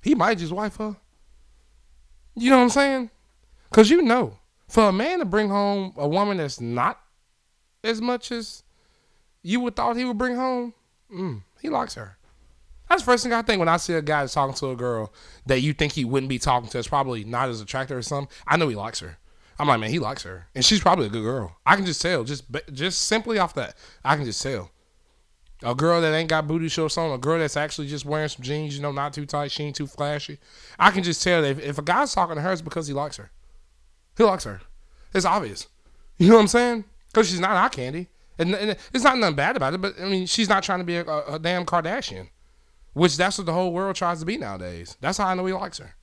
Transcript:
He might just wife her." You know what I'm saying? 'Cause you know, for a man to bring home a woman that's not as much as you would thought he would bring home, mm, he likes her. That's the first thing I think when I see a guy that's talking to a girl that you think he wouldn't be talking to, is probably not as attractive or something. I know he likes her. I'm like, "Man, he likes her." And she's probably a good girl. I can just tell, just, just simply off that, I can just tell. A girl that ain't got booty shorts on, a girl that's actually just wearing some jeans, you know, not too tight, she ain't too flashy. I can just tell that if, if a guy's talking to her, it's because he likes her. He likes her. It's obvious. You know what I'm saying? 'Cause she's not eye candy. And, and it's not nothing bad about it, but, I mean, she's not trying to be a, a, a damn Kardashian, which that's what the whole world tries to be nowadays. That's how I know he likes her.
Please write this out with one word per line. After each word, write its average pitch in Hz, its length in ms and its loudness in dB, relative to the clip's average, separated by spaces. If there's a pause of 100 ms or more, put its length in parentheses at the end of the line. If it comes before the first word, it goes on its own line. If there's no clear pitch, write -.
He 285 120 2
might 214 220 2
just 170 160 -6
wife 202 240 -6
her." 214 200 -6 (1400)
You 240 160 2
know 262 80 10
what 247 60 8
I'm 240 60 4
saying? 269 400 2 (640)
'Cause 220 160 10
you 339 140 6
know, 226 360 2 (300)
for 220 200 6
a 190 40 4
man 302 280 0
to 302 40 0
bring 208 240 0
home 202 480 -2
a 143 100 -2
woman 196 300 0
that's 147 240 -6
not 120 400 -2 (800)
as 220 200 -2
much 247 280 -4
as 233 320 -10 (800)
you 208 180 0
would 240 160 -4
thought 233 200 0
he 247 80 -2
would 240 140 -2
bring 247 180 0
home, 247 380 -4 (380)
mm, 175 300 -6 (180)
he 311 100 -6
likes - 240 -4
her. 101 240 -16 (680)
That's 339 140 4
the - 40 -4
first 247 180 4
thing 240 80 0
I 233 100 2
think 220 160 2
when 165 100 4
I 170 100 4
see 170 160 -4
a 156 80 0
guy 147 180 0
that's 135 140 -4
talking 135 220 0
to 135 140 -4
a 127 60 -6
girl 117 360 -4 (340)
that 127 140 4
you 147 120 0
think 147 200 0
he 139 120 -2
wouldn't 131 240 0
be 127 100 -2
talking 123 320 0
to, - 80 -6
is 113 80 -6
probably 131 380 -2
not 120 240 -2
as 113 120 -8
attractive 131 360 -8
or 123 60 -6
something. 139 320 -8 (120)
I 143 100 6
know 165 120 2
he 113 80 -4
likes 104 240 -8
her. 80 180 -16 (400)
I'm 147 100 0
like, 120 120 6
"Man, 110 100 -2
he 160 80 0
likes 135 260 -4
her." 92 300 -16
And 127 100 0
she's 208 160 6
probably 175 260 6
a 101 40 -4
good 113 120 -4
girl. 110 420 -4
I 170 120 6
can 196 100 -2
just 165 160 -4
tell, 165 220 0
just, 131 200 -8 (280)
just 160 300 -4
simply 220 360 0
off 180 160 0
that, 120 220 -6 (280)
I 143 120 4
can 147 80 -2
just 110 180 -4
tell. 113 280 -6 (920)
A 120 120 -2
girl 165 260 2
that 156 120 2
ain't 160 160 0
got 156 180 0
booty 160 220 -2
shorts 156 300 -2
on, 160 140 -2
a 127 60 -4
girl 151 200 0
that's 156 180 -2
actually 147 300 -6
just 143 180 -8
wearing 151 240 -2
some 131 140 -10
jeans, 143 340 -6
you 143 60 -8
know, 147 100 -4
not 143 220 -6
too 147 100 -8
tight, 147 260 -6
she - 120 -6
ain't 147 140 -6
too 147 100 -6
flashy. 147 520 -6 (400)
I 196 120 6
can 185 120 -2
just 170 200 -2
tell 175 180 2
that 147 80 2
if, 139 120 -2
if 143 180 -8
a 151 40 -10
guy's 202 300 0
talking 170 240 -2
to 147 60 -4
her, 180 100 -2
it's 170 80 -4
because 160 260 -8
he 143 60 -8
likes 139 240 -6
her. 98 140 -18 (880)
He 214 60 8
likes 190 200 2
her. 98 160 -10 (540)
It's 185 100 0
obvious. 170 440 -2 (500)
You 175 100 8
know 226 60 12
what 220 80 12
I'm 208 60 4
saying? 240 360 2 (300)
'Cause 214 160 4
she's 175 100 -4
not 190 120 2
eye 185 180 4
candy. 143 380 -6 (300)
And, 175 160 2
and 208 220 -2 (160)
it's 254 120 0
not 262 120 6
nothing 185 200 2
bad 175 200 0
about 151 180 -2
it, 185 60 -6
but, 190 180 -6
I 180 80 -8
mean, 190 200 -2
she's 214 220 0
not 190 160 2
trying 180 160 -2
to 175 40 -6
be 170 120 -4
a, 170 100 -6
a, 151 300 -4
a - 20 -6
damn 175 260 -2
Kardashian, 160 640 -4 (640)
which 151 240 -4
that's 185 220 -4
what 190 80 -10
the 165 60 -6
whole 180 200 -4
world 190 220 -6
tries 175 240 -6
to 160 80 -10
be 214 100 -8
nowadays. 90 640 -12
That's 170 180 -6
how 196 100 -2
I 185 60 -2
know 185 120 -6
he 185 60 -4
likes - 260 -10
her. - 240 -20